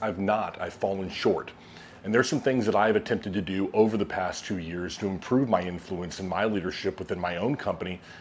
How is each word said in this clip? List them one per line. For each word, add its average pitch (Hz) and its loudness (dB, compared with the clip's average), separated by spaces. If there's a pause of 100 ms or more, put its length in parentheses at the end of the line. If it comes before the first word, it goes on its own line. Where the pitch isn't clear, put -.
I've 98 -2
not, 98 0
I've 87 -6
fallen 98 -2
short. 87 2 (540)
And 104 0
there's 127 6
some 143 2
things 131 2
that 104 4
I 104 6
have 110 6
attempted 107 0
to 98 0
do 95 0
over 110 6
the 101 2
past 90 -4
two 98 -4
years 85 -6
to 104 -2
improve 123 2
my 110 4
influence 90 -6
and 95 -4
my 90 0
leadership 98 -2
within 90 -4
my 87 -2
own 120 0
company 90 -4 (200)